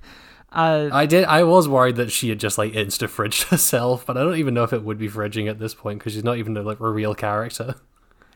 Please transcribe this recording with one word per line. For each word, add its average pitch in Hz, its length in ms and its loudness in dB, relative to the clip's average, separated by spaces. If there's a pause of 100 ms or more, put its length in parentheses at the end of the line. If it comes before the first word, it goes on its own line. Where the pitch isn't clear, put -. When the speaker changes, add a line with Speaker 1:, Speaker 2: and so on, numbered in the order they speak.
(520)
Speaker 1:
uh, 156 400 2
Speaker 2:
I 143 140 2
did, 175 200 4
I 160 180 4
was 170 240 6
worried 127 280 4
that 117 160 -2
she - 180 -2
had 107 100 -2
just, 107 180 -2
like, 107 160 -2
insta-fridged 107 720 -2
<laughs> - 60 -6
herself, 127 560 2
but 123 120 -4
I 131 40 0
don't 165 160 0
even 139 160 0
know 117 100 2
if 113 100 -2
it 110 100 -2
would 107 160 -6
be 107 100 -4
fridging 104 400 -4
at 107 100 -8
this 110 140 -6
point, 104 280 -10
'cause 107 120 -8
she's 107 100 -6
not 120 140 -2
even, 113 160 -6
like, 107 280 -6
a 113 80 0
real 107 260 -2
character. 113 600 -4 (600)